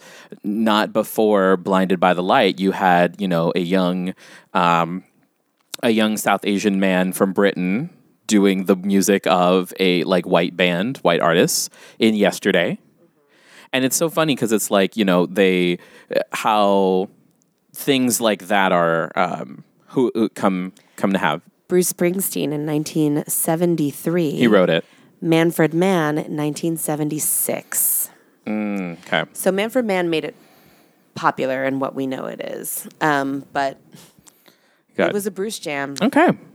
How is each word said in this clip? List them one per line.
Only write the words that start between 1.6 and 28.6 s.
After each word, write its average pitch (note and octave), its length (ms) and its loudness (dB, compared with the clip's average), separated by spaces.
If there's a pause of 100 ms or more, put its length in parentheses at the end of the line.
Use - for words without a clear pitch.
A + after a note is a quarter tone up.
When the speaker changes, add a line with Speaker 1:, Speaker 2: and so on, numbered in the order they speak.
Speaker 1:
by F2+ 140 4
the F2+ 80 -2
Light, G2+ 380 2
you F#2+ 120 2
had, F2+ 480 2
you G2+ 80 -4
know, E2+ 280 0
a F#2+ 40 0
young, F2+ 540 -2 (400)
um, F2 500 0 (760)
a A#2+ 80 2
young G#2+ 260 2
South G2+ 280 0
Asian G2 360 0
man F#2 320 2
from G2 200 0
Britain G2+ 580 0 (360)
doing G2 400 2
the G2 100 4
music G2 500 0
of F2+ 540 2
a, F2+ 240 2
like, F2+ 220 0
white F2 300 0
band, F#2 420 0
white F2 220 2
artists F2 480 2 (300)
in A2+ 160 4
Yesterday. G2 640 0 (960)
And C3 120 0
it's B2+ 120 -2
so E3 120 0
funny D#3 280 0
'cause A2+ 160 -2
it's G#2 180 -2
like, G2 260 2
you A2 80 0
know, F2+ 220 4
they, F2+ 520 2 (540)
how G2 760 2 (680)
things B2+ 460 0
like G2+ 280 0
that G2 240 2
are, E2 440 2
um, - 480 -4 (240)
who, B2 260 0
who A2+ 140 0
come, F#2+ 440 -2 (240)
come G2 160 0
to F#2+ 60 0
have E2+ 220 0 (300)
Speaker 2:
Bruce F3+ 220 2
Springsteen F3 600 -4
in D3+ 140 -6
nineteen D3+ 600 0
seventy-three. E3 1040 -2
Speaker 1:
He A#2+ 160 2
wrote F#2 200 4
it. E2 160 0 (380)
Speaker 2:
Manfred E3 500 2
Mann E3 460 0
in - 160 -8
nineteen D3+ 420 -4
seventy-six. - 1300 -4 (340)
Speaker 1:
Mm, G2+ 600 -4